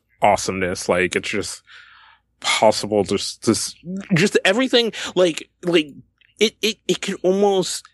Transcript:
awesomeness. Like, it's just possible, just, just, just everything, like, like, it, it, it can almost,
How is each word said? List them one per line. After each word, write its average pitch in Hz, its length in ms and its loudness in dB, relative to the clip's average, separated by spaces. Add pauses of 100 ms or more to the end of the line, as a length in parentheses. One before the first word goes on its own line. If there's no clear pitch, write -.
(220)
awesomeness. 95 680 0
Like, 90 280 2
it's 95 120 -4
just - 340 -6 (800)
possible, 107 640 2
just, - 400 -4
just, - 320 0 (380)
just 196 300 2
everything, 233 480 2 (220)
like, 180 360 0 (140)
like, 165 280 0 (460)
it, - 240 2
it, 214 140 -2 (100)
it - 140 0
can - 240 -6
almost, 190 680 0